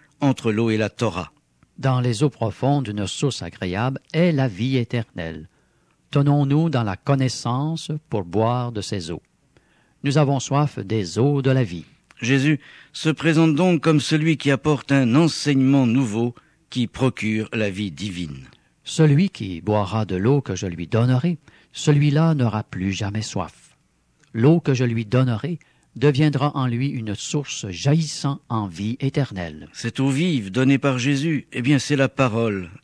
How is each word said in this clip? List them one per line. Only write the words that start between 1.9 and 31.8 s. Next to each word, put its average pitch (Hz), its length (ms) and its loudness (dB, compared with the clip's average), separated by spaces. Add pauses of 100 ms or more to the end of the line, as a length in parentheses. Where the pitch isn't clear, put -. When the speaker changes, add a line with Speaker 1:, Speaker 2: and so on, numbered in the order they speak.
Speaker 2:
les 123 220 0
eaux 147 80 2
profondes, 127 560 0
une 104 180 -4
source - 380 -4
agréable 98 560 -4 (120)
est 170 200 2
la 135 160 2
vie 117 300 -2
éternelle. 85 720 -6 (600)
Tenons-nous 143 600 2
dans 123 120 0
la 98 120 -4
connaissance 135 960 -2 (180)
pour 104 140 -4
boire 113 480 -2
de 107 100 -6
ces 87 300 -8
eaux. 82 100 -10 (840)
Nous 139 160 2
avons 139 200 2
soif 139 380 -2
des 98 400 -4
eaux 139 240 2
de 131 80 2
la 131 140 4
vie. » 85 220 -6 (360)
Speaker 1:
Jésus 139 380 2 (340)
se - 160 -4
présente 160 460 2
donc 170 260 2
comme 160 180 4
celui 156 380 2
qui 143 140 0
apporte 139 400 0
un 131 240 4
enseignement 139 720 4
nouveau 117 480 0 (340)
qui 120 180 -2
procure 110 640 -2
la 110 200 -2
vie 95 200 -6
divine. « 80 540 -10 (380)
Speaker 2:
Celui 160 460 4
qui 92 320 -8
boira 104 440 0
de 92 100 -4
l'eau 123 260 2
que - 140 -6
je 98 120 -4
lui 85 180 -8
donnerai, 127 540 2 (340)
celui-là 151 600 2
n'aura 110 280 0
plus 95 300 -4
jamais 101 300 -4
soif. - 520 -10 (560)
L'eau 139 280 4
que 143 160 0
je 123 100 0
lui 117 200 -2
donnerai 127 540 0 (360)
deviendra 143 600 2
en 131 120 -2
lui 123 220 -2
une 113 260 -6
source - 540 -8
jaillissant 139 800 -2
en 110 200 -4
vie 98 320 -6
éternelle. » 92 720 -6
Speaker 1:
Cette - 260 -8
eau 135 100 2
vive 135 420 -2
donnée 131 260 4
par 131 220 0
Jésus, 139 520 -2
eh 123 120 -6
bien, 139 160 2
c'est 147 160 -2